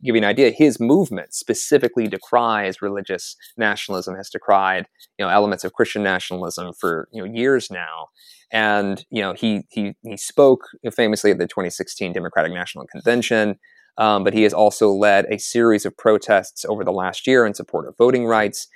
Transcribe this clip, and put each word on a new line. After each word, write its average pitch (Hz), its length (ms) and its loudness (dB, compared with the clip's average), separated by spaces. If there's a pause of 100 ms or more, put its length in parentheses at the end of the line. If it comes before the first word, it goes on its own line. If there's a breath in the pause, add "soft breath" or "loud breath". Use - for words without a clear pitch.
you 120 140 0
an 104 80 4
idea, 113 260 4
his 143 300 2
movement 123 520 0
specifically 120 760 0
decries 104 720 -2
religious 98 560 -8 (180 loud breath)
nationalism, 95 600 -4
has 98 120 -16
decried, 95 560 0 (320 soft breath)
you 101 60 -6
know, 90 80 -2
elements 104 320 2
of 92 80 -6
Christian 107 320 -2
nationalism 90 680 -4
for, 82 400 -4
you 107 120 -10
know, 107 80 -12
years 123 380 0
now. 82 380 -12 (420 soft breath)
And, 104 580 0
you 110 120 -4
know, 95 100 -4
he, 104 380 -2
he, 101 340 -6
he 110 140 -12
spoke 135 500 4 (260)
famously 107 380 2
at 87 60 2
the 90 100 -2
twenty 92 220 -6
sixteen - 420 -8
Democratic 87 400 -2
National 87 340 -12
Convention, 110 720 0 (400 soft breath)
um, 107 260 2
but 101 100 2
he 110 100 4
has 107 100 4
also 104 380 4
led 101 400 4
a 107 80 -6
series 117 460 2
of 95 120 -6
protests 104 680 0
over 104 180 -6
the 92 80 -2
last 92 340 -6
year 127 200 4
in 104 80 -2
support - 340 -8
of - 100 -18
voting 123 280 4
rights, 107 500 0